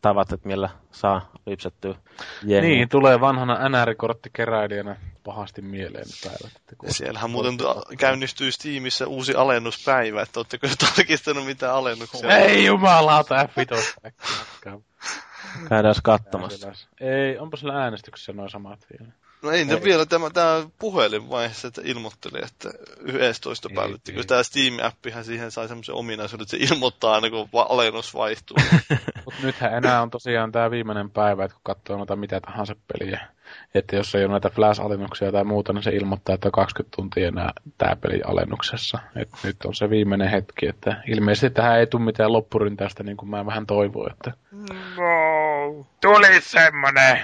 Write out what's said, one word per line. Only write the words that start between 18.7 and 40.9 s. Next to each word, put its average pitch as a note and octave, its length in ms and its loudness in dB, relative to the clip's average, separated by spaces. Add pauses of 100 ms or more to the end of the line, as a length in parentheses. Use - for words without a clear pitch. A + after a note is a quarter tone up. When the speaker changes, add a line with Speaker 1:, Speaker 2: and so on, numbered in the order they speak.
Speaker 2:
vielä. A2+ 200 -20 (300)
Speaker 3:
No D3+ 80 -6
ei, E3+ 140 2
no C#3+ 100 0
Speaker 2:
Ei. D#3+ 80 -2
Speaker 3:
vielä E3+ 240 4
tämä, E3 240 0
tää E3 320 2 (160)
puhelin A#2+ 520 0
vaiheessa, A#2 380 -6
että A2 160 -12
ilmoitteli, A#2 600 -10
että - 260 -16 (300)
yhdestoista B2+ 720 -4
päivä, G2 140 -4
Speaker 2:
Ei, G2+ 60 -10
Speaker 3:
että - 180 -16
Speaker 2:
ei. F#2 40 -10
Speaker 3:
kun A#2 100 -8
tää B2 160 2
Steam-appihan A#2+ 840 -4
siihen A#2 260 -10
sai A2+ 180 -10
semmoisen A#2 260 -12
ominaisuuden, G#2+ 480 -8
että G#2 80 -14 (180)
se D#3+ 60 4
ilmoittaa A#2+ 400 2
aina, A2 160 2
kun A2 220 -6
va-, A#2 160 4
alennus A2+ 460 -2
vaihtuu. A2 420 -4 (360)
Speaker 2:
<laughs> - 320 -6
Mut B2+ 180 -14
nythän B2 320 -2
enää A#2+ 280 2
on A#2 80 -4
tosiaan A#2 420 -4
tää A#2 180 0
viimeinen G#2+ 400 -6
päivä, G#2 340 0
että F#2+ 100 -8
kun - 60 -20 (140)
katsoo - 220 -8
noita G2+ 200 -6
mitä G2 240 -6
tahansa G#2 360 -10 (160)
peliä, - 360 -8 (460)
että G2 220 0
jos G2 180 -4
ei G2+ 100 4
oo G2 60 0
näitä G2+ 200 0
Flash-alennuksia G2+ 840 0
tai G2+ 120 2
muuta, G#2 280 -2
niin G2+ 100 -4
se G#2+ 80 -2
ilmoittaa, G2 440 -2
että F#2+ 140 -2
on - 40 -2
kaksikymmentä - 440 -2
tuntia F#2+ 320 -2
enää F2+ 240 -4 (260)
tää - 180 2
peli - 300 -2
alennuksessa. - 720 -4 (180)
Et A2+ 120 -6 (160)
nyt G2 200 -4
on G2 100 -6
se G#2+ 160 -2
viimeinen G2+ 380 2
hetki, G2 400 -2
että - 380 -4